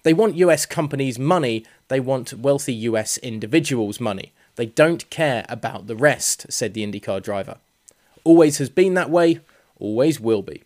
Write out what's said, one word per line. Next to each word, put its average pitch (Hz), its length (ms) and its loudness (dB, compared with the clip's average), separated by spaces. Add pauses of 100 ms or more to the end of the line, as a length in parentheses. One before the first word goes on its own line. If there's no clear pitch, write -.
"They 160 80 4
want 180 240 4
U 175 160 4
S 147 140 2
companies' 139 520 -4
money, 131 460 0 (240)
they 131 140 -2
want 127 320 -6
wealthy 139 400 -2
U 110 240 -2
S 107 220 -4
individuals' 113 800 -2
money. 104 320 -8 (240)
They 120 80 -4
don't 156 440 0
care 139 380 -2
about 104 400 -10
the 113 80 -8
rest," 123 540 0
said 107 240 -6
the 107 120 -4
IndyCar 101 380 -6
driver. 98 360 -8 (680)
"Always 160 320 8
has 135 120 -4
been 185 260 2
that 175 140 -2
way, 165 300 4 (400)
always 117 400 0
will 110 220 0
be." - 240 -14